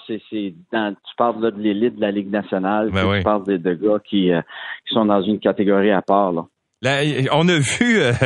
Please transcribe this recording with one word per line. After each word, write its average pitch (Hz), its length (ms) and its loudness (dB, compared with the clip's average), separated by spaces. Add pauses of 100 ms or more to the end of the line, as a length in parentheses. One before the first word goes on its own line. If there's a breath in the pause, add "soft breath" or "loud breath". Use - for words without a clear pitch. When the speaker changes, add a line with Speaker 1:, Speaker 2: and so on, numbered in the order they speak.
Speaker 1:
c'est, 110 200 -8
c'est 101 280 -6 (160)
dans, 110 200 -2
tu - 280 -16
parles 117 200 0
là 113 120 0
de 101 100 -8
l'élite 107 360 0
de 107 40 -6
la 107 80 0
Ligue 101 220 -4
nationale, 104 580 -2
Speaker 2:
Ben 98 40 -8
Speaker 1:
tu 98 40 -2
sais, 95 140 2
Speaker 2:
oui. 101 80 0
Speaker 1:
tu 92 40 -2
parles 104 220 0
de, 98 120 0
de 87 180 -2
gars 104 280 0
qui, 95 280 0
euh, 82 100 2 (460 loud breath)
qui - 80 -6
sont 113 100 2
dans 101 160 2
une 101 160 0
catégorie 98 540 2
à 92 100 0
part, 98 300 2
là. 82 140 -4 (360)
Speaker 2:
Là, 139 200 0 (300)
on 160 160 4
a 180 100 4
vu, 220 420 2
euh, 131 120 2 (140)